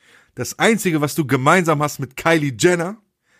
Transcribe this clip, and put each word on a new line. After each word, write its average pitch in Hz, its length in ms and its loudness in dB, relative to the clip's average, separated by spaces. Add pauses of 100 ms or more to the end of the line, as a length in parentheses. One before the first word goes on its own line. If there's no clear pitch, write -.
(360)
Das - 240 -8
Einzige, 185 400 2
was 147 160 -2
du 160 100 -2
gemeinsam 147 560 2
hast 147 180 -4
mit 135 180 -10
Kylie 151 400 0
Jenner, 175 400 0 (420)